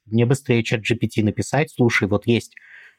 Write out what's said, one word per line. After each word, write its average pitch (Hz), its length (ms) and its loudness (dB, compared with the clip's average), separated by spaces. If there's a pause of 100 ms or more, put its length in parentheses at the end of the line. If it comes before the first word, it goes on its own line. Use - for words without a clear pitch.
мне 113 220 0
быстрее 120 360 0
чат 113 200 -4
джи 113 120 -2
пи 110 140 -4
ти 110 160 -2
написать: 127 480 -2
"Слушай, 117 360 0
вот 101 200 -2
есть - 260 0 (440)